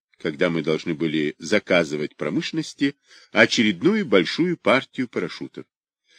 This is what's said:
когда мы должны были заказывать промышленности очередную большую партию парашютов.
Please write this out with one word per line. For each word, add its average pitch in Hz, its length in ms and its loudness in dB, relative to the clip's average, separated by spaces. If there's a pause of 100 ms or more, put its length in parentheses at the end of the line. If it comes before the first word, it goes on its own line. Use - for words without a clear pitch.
(180)
когда 85 320 -2
мы 82 100 -2
должны 80 340 -2
были 78 440 -2
заказывать 80 760 0
промышленности 143 800 -4 (340)
очередную 117 720 2
большую 139 520 2
партию 127 500 0
парашютов. 73 580 -8 (540)